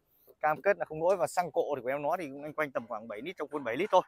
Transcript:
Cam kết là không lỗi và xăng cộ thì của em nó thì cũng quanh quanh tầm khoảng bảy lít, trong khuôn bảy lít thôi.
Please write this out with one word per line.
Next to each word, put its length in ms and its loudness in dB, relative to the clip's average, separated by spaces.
Cam 220 0
kết 160 4
là 80 -4
không 180 -6
lỗi 140 6
và 100 2
xăng 240 0
cộ 240 0
thì 60 -6
của 60 -4
em 140 0
nó 180 0
thì 80 -6
cũng 160 -12
quanh 100 -10
quanh 180 -2
tầm 160 -6
khoảng 200 -8
bảy 140 -8
lít, 160 -8
trong 140 -6
khuôn 120 -4
bảy 140 -2
lít 140 0
thôi. 160 8